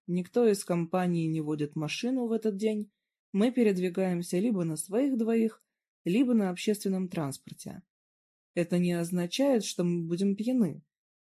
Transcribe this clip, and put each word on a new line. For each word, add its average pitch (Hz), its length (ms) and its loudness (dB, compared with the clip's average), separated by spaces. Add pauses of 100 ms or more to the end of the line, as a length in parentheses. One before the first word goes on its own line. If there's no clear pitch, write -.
никто 180 420 0
из 202 160 2
компании 175 600 0
не 160 160 -2
водит 147 340 -4
машину 233 520 -4
в 220 40 0
этот 220 240 -2
день, 214 360 -2 (420)
мы 220 180 4
передвигаемся 185 840 2
либо 202 260 0
на 156 140 -2
своих 254 400 -2
двоих, 226 460 0 (420)
либо 240 300 2
на 196 160 2
общественном 190 580 -2
транспорте. - 720 -8 (720)
Это 175 240 0
не 175 160 2
означает, 180 720 0
что - 180 -4
мы 175 200 0
будем 185 320 0
пьяны, 220 480 0 (420)